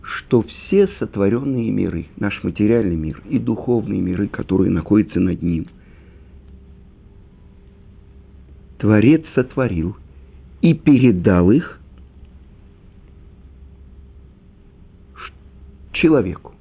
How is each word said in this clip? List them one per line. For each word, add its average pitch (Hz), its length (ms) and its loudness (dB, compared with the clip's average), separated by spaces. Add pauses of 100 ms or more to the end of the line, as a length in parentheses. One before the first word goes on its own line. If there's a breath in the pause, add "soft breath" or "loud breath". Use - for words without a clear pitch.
что - 420 -2
все - 440 0 (120)
сотворённые 113 720 -2
миры, 85 360 -4 (100)
наш 101 260 -6
материальный 104 520 0
мир 78 340 -6
и 127 80 -2
духовные 113 640 -2
миры, 92 260 -4
которые 95 440 -2
находятся 92 480 0
над 87 220 -2
ним, 85 260 -4 (3000 soft breath)
Творец 110 460 4 (120)
сотворил 104 600 -4 (680 soft breath)
и 165 120 4
передал 101 760 4
их - 280 0 (4000)
человеку 131 680 -2